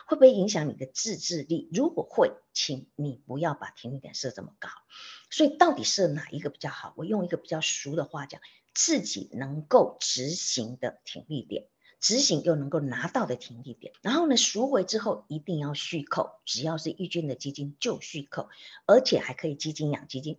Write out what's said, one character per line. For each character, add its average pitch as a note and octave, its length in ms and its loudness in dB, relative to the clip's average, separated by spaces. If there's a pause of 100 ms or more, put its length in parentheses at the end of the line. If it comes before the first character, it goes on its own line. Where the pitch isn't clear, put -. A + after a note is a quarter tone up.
会 D4+ 100 0
不 C#4+ 40 2
会 C4 120 12
影 G3+ 160 2
响 E3 200 0
你 - 60 -4
的 C3 120 -8
自 G#3 300 -6
制 D#3 260 -4
力？ D#3 300 -4
如 C4+ 180 2
果 - 180 -2
会， - 240 4 (200)
请 - 440 -4
你 C#3+ 280 -4
不 C3 140 -8
要 D#3 160 0
把 - 160 -12
停 A#2+ 220 -12
利 C#3 60 -8
点 - 160 -16
设 C3 160 -6
这 - 120 -12
么 - 160 -16
高。 - 100 -12 (600)
所 D#4 160 4
以 D4 100 2
到 E4+ 160 8
底 - 120 -4
设 F3+ 240 2
哪 D3+ 220 -4
一 D3 100 -6
个 D3 100 -4
比 - 80 -14
较 C#3+ 120 -8
好？ - 260 -12
我 D#3 80 -8
用 G#3 200 0
一 G3+ 40 -2
个 E3 80 -2
比 - 120 -8
较 D#3+ 120 -2
俗 - 340 -4
的 D#3+ 100 0
话 C#3+ 220 -8
讲， - 140 -16 (340)
自 D4 260 2
己 - 320 -6
能 C3+ 300 -6
够 - 380 6
执 B2+ 300 -2
行 B2+ 500 -4
的 - 240 -6
停 - 240 -14
利 D3 140 -4
点， - 240 -8 (340)
执 A#3 200 2
行 F3+ 240 2
又 E3 100 4
能 C#3 160 -2
够 E3 100 0
拿 C3 280 -2
到 A#3 180 0
的 B2 100 -2
停 A#2+ 260 -14
利 B2+ 120 -12
点。 - 260 -18
然 A3 140 -2
后 E4+ 120 2
呢， C#4+ 100 6
赎 B3+ 340 2
回 G3 140 4
之 A3 140 -2
后 G#3+ 300 -4
一 D#3 100 -4
定 D#3 200 -4
要 D3 160 -4
续 D3+ 300 -6
扣， - 260 -2 (160)
只 - 160 -4
要 D#3+ 160 -2
是 D#3 120 -6
一 E3+ 180 -6
军 E3 200 -4
的 B2+ 60 -2
基 C#3 180 -8
金 C#3+ 260 -8
就 A3 220 -2
续 - 300 -12
扣， - 180 -8 (380)
而 G#3+ 160 10
且 - 160 4
还 - 160 -6
可 - 140 -4
以 C#3+ 60 -4
基 D#3 200 -6
金 D3+ 160 -2
养 - 180 -4
基 C3 120 -6
金。 D3+ 180 -8